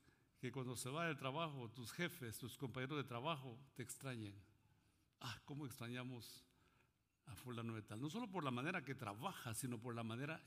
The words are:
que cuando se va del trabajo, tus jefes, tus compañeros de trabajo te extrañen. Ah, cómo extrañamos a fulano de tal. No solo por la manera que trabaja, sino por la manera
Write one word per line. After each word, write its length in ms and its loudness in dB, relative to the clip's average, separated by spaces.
que 120 0
cuando 240 0
se 140 0
va 160 4
del 120 4
trabajo, 520 2
tus 220 -4
jefes, 480 0
tus 180 -4
compañeros 400 0
de 60 4
trabajo 560 0
te 80 -4
extrañen. 500 -2
Ah, 260 -2
cómo 220 -2
extrañamos 800 -4
a 100 -8
fulano 400 -2
de 80 -2
tal. 180 -4
No 80 2
solo 220 0
por 120 2
la 60 4
manera 340 4
que 120 -2
trabaja, 580 -2
sino 260 2
por 140 0
la 100 2
manera 440 0